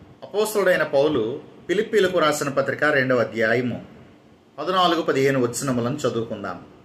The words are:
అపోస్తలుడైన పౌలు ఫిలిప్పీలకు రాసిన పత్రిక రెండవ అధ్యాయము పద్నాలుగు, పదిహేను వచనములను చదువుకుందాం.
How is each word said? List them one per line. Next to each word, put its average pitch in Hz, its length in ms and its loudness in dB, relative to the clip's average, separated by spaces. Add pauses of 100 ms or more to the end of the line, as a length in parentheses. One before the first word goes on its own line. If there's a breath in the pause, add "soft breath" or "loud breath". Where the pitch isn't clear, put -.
(240)
అపోస్తలుడైన 190 600 0
పౌలు 139 560 0 (280)
ఫిలిప్పీలకు 190 520 2
రాసిన 147 300 0
పత్రిక 135 340 -2
రెండవ 131 320 2
అధ్యాయము 113 720 0 (760)
పద్నాలుగు, 170 420 2
పదిహేను 135 400 2
వచనములను 120 540 -2
చదువుకుందాం. 110 640 -4 (260)